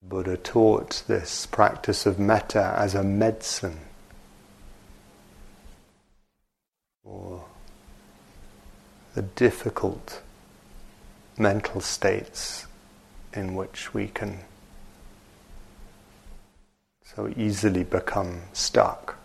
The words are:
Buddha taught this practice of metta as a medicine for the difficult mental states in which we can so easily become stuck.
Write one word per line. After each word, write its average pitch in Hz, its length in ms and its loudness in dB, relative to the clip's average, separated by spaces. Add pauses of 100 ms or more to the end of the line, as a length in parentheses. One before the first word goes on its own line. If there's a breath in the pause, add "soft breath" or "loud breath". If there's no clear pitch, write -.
(100)
Buddha 92 260 -2
taught - 680 4
this - 400 -2
practice - 580 2
of 95 140 4
metta 101 580 4
as 98 200 2
a 98 80 2
medicine 101 720 0 (3250)
for 95 400 -12 (1700)
the 113 80 -2
difficult - 1000 0 (1160)
mental 101 420 2
states - 840 -2 (680)
in 95 220 -6
which - 400 -8
we 101 140 -2
can 98 320 -6 (2750)
so 104 320 -8
easily 101 480 2
become 87 560 -2 (120)
stuck. - 720 2